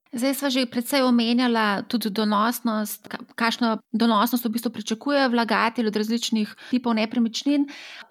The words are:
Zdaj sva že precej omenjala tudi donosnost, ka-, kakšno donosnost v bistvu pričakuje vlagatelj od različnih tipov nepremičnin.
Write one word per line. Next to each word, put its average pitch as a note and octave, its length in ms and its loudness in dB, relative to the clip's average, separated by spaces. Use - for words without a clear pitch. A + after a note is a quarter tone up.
Zdaj C4+ 240 -2
sva C#4 160 -2
že B3+ 140 0
precej B3 420 0
omenjala A#3 800 2
tudi A3 220 -2
donosnost, G#3+ 1000 -2
ka-, - 160 -12
kakšno A#3 380 0
donosnost A#3 540 2
v A3 120 -2
bistvu A#3 140 -4
pričakuje C4 600 0
vlagatelj A#3 560 2
od G#3 80 0
različnih A3 600 -2
tipov B3 280 0
nepremičnin. A#3 680 0